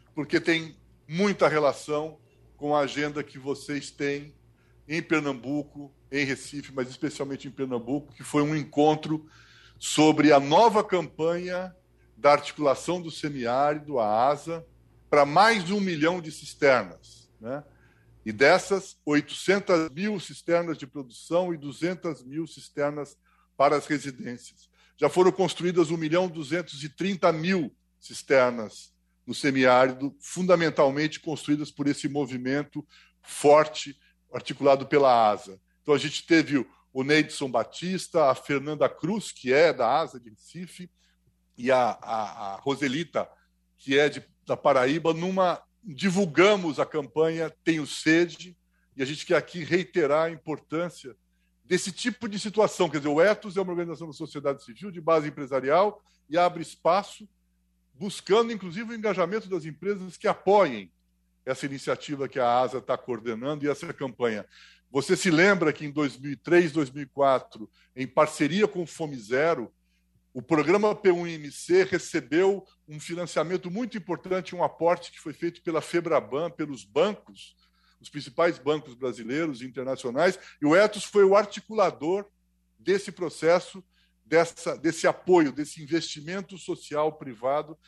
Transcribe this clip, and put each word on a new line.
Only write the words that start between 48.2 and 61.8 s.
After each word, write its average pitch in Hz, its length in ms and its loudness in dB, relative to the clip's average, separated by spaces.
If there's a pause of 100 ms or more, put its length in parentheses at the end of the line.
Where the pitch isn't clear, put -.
e 135 80 -6
a - 20 -4
gente 151 200 -8
quer 175 120 2
aqui 170 260 -6
reiterar 160 600 0
a 170 60 -4
importância 156 840 -10 (480)
desse 180 280 -2
tipo 233 360 -8
de 202 120 -8
situação. 196 500 0
Quer 147 80 -4
dizer, 147 120 -4
o 147 120 2
Ethos 202 360 0
é 196 40 -2
uma 185 100 -6
organização 170 360 -8
da 147 60 -14
sociedade 143 500 -6
civil, 120 260 -16
de 175 120 -14
base 160 260 2
empresarial, 147 720 0 (280)
e 151 80 -2
abre 170 240 2
espaço, - 640 -2 (640)
buscando, 220 600 -2
inclusive, 196 380 -12
o 233 40 -12
engajamento 196 540 -4
das 170 160 -6
empresas 185 500 -8
que - 120 -4
apoiem 170 640 2 (540)
essa 131 200 -6
iniciativa 139 640 -6